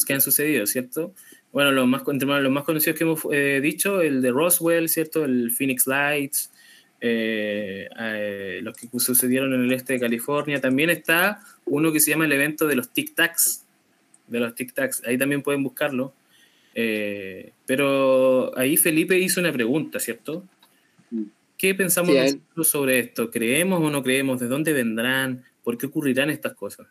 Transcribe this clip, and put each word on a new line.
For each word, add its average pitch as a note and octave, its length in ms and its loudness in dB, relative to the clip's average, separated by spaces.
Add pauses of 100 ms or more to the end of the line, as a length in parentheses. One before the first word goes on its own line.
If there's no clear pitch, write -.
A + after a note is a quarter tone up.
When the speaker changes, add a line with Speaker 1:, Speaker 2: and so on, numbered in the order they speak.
Speaker 1:
que C#3+ 60 -2
han C#3 80 0
sucedido, D3 460 2
¿cierto? B2+ 480 -6 (360)
Bueno, C#3 220 2
los C3 140 4
más, C3 200 2
entre C3+ 200 -2
los C#3 260 2
más C#3+ 120 -2
conocidos D#3 340 0
que E3 60 0
hemos, D#3+ 160 0 (120)
eh, C#3 300 2
dicho, F3+ 400 0
el C#3 180 2
de B2+ 120 2
Roswell, E3 580 2
¿cierto? D#3 340 -2
El B2 260 0
Phoenix C3 360 -2
Lights, C#3+ 640 -2 (500)
eh, G#2+ 880 -4 (100)
eh, G2+ 640 -6
los A#2+ 140 -10
que - 100 -20 (120)
sucedieron B2+ 560 0
en B2+ 80 0
el B2 100 2
este B2+ 220 -4
de B2 60 -2
California. C#3 600 -2
También C3+ 300 2
está F3 500 0 (240)
uno D3+ 260 2
que D#3 100 0
se D3+ 100 2
llama D#3 160 2
el D3 60 2
evento D3+ 340 0
de C#3+ 100 2
los B2 140 -4
Tic C#3+ 240 -4
Tacs, - 500 0 (640)
de A#2 140 -4
los A#2 140 -2
Tic B2+ 200 -10
Tacs. C3+ 320 -4
Ahí B2 100 0
también C#3 260 0
pueden C#3+ 200 -2
buscarlo. C3+ 500 -4 (600)
Eh, G#2 800 -6 (120)
pero C3 960 4
ahí C3 180 2
Felipe F3 420 4
hizo F#3 220 0
una E3 120 2
pregunta, B2 480 -2
¿cierto? D3+ 440 -8 (640)
Speaker 2:
Mm. A2+ 120 -4 (340)
Speaker 1:
¿Qué F#3+ 180 0
pensamos F3+ 360 0
Speaker 3:
Sí, C#3 80 8
a C3 80 4
él. C#3 80 2
Speaker 1:
nosotros - 340 -4
sobre C3 320 2
esto? A#2 320 -4
¿Creemos D#3 500 0
o D3+ 80 2
no C#3+ 120 -2
creemos? C3+ 360 0
¿De B2 80 -4
dónde D3+ 260 -2
vendrán? B2+ 720 -2 (200)
¿Por A#2+ 120 -2
qué C#3 100 -6
ocurrirán C#3 440 0
estas - 220 -6
cosas? - 380 -14